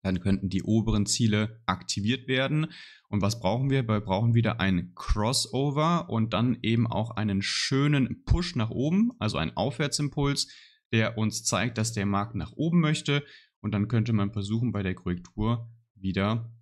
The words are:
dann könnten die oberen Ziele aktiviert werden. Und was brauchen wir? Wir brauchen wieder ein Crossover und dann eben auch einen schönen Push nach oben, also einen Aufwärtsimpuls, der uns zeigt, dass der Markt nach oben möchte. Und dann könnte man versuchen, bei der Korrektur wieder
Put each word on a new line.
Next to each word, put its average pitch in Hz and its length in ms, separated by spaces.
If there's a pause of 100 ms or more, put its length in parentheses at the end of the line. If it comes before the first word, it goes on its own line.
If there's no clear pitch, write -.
dann 92 180
könnten 98 280
die 95 140
oberen 110 440
Ziele 107 580
aktiviert 104 640
werden. 139 400 (420)
Und 101 120
was 110 180
brauchen 135 320
wir? 135 160
Wir 107 120
brauchen 107 360
wieder 117 260
ein 92 340
Crossover 139 1120
und 113 240
dann 117 280
eben 117 260
auch 113 240
einen 98 300
schönen 139 840
Push 175 320
nach 113 140
oben, 185 500
also 107 180
einen - 200
Aufwärtsimpuls, 143 920 (460)
der 110 240
uns 107 260
zeigt, 117 360
dass 110 140
der 101 120
Markt 101 300
nach 82 180
oben 165 260
möchte. 151 460 (340)
Und 104 140
dann 101 140
könnte 113 260
man 101 180
versuchen, 110 400
bei 101 120
der 92 120
Korrektur 107 760 (260)
wieder 98 680